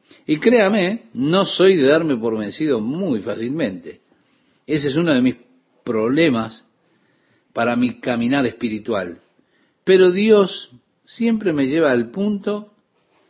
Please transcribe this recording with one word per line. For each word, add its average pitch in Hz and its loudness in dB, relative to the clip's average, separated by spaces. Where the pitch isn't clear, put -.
Y 151 -2
créame, 208 0
no 160 0
soy 190 2
de 135 2
darme 151 2
por 110 -4
vencido 110 -4
muy 135 -4
fácilmente. 110 -8
Ese 147 -2
es 131 -2
uno 165 0
de 127 2
mis 123 2
problemas 117 0
para 117 0
mi 120 0
caminar 127 0
espiritual. 107 -4
Pero 185 6
Dios 202 2
siempre 214 -2
me 139 0
lleva 147 2
al 120 0
punto 208 -4